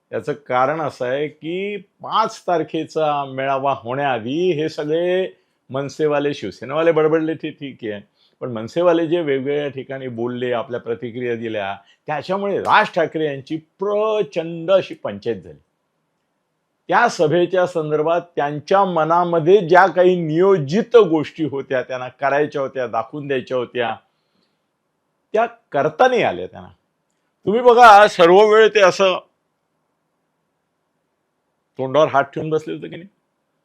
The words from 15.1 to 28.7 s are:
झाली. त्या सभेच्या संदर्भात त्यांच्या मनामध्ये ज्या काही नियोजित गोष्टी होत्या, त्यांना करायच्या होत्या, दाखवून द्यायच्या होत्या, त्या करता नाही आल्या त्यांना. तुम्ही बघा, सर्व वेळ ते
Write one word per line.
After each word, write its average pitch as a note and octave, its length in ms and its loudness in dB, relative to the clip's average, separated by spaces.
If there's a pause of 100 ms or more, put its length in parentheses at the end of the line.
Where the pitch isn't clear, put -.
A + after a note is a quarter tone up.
झाली. D2+ 180 -20 (1300)
त्या G#3+ 200 2
सभेच्या F3 600 2
संदर्भात D#3 540 -2 (140)
त्यांच्या D3+ 500 0
मनामध्ये E3+ 800 2
ज्या F3+ 200 6
काही F3+ 280 2
नियोजित F3 840 2
गोष्टी D#3+ 460 2
होत्या, C3+ 380 -4
त्यांना B2+ 260 -10
करायच्या C#3+ 540 -2
होत्या, B2+ 260 -6
दाखवून A#2 400 -8
द्यायच्या C3 300 -4
होत्या, A#2 380 -4 (1400)
त्या A3 120 0
करता D#3 640 0
नाही A#3+ 160 0
आल्या F2+ 240 -4
त्यांना. F#2 220 -20 (760)
तुम्ही G#3 160 0
बघा, A3+ 460 8
सर्व F3+ 340 6
वेळ G#3+ 260 6
ते G#3+ 120 0